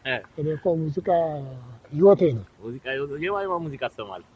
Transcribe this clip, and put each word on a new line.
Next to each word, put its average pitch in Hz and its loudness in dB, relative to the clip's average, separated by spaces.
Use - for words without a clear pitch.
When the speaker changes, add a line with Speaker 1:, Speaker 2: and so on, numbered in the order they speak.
Speaker 1:
እኔ 147 -4
እኮ 151 -6
ሙዚቃ 156 -4
ህይወቴ 185 8
ነው። 107 -4
Speaker 2:
ሙዚቃ 117 -12
ህይወት፣ 139 -4
የማን 190 -2
ሙዚቃ 139 -8
ትሰማለህ? 98 -10